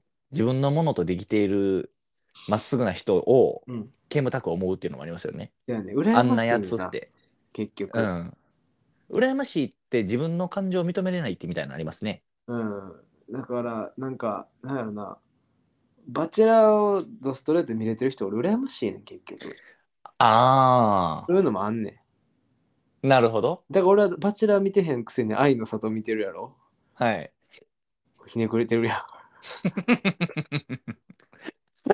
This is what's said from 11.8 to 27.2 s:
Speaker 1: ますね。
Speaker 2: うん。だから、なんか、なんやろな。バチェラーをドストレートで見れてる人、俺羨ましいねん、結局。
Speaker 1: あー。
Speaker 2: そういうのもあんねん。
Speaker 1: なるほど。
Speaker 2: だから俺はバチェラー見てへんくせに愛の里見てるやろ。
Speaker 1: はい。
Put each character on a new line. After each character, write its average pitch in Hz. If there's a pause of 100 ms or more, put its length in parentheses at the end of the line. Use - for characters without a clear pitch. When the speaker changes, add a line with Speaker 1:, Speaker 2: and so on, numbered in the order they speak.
Speaker 1:
ま 78
す -
ね。 104 (240)
Speaker 2:
う 120
ん。 101 (380)
だ 127
か 123
ら、 113
な 131
ん 131
か、 104 (160)
な 135
ん -
や 123
ろ 110
な。 104 (880)
バ 151
チ 214
ェ -
ラ 220
ー -
を 208 (160)
ド 131
ス -
ト 151
レ 170
ー -
ト 139
で 117
見 110
れ 110
て 123
る 135
人、 104
俺 120
羨 220
ま 269
し -
い 95
ね 95
ん、 -
結 -
局。 - (640)
Speaker 1:
あ 117
ー。 -
Speaker 2:
そ 175
う -
い 196
う -
の 147
も 98
あ 107
ん 113
ね - (1000)
ん。 135
Speaker 1:
な 131
る 117
ほ 110
ど。 143
Speaker 2:
だ 190
か 180
ら -
俺 202
は 180
バ 196
チ 214
ェ 214
ラ 202
ー -
見 196
て 196
へ 160
ん 120
く -
せ 120
に 107
愛 135
の 113
里 110
見 110
て 113
る 107
や 98
ろ。 101 (400)
Speaker 1:
は 117
い。 87 (920)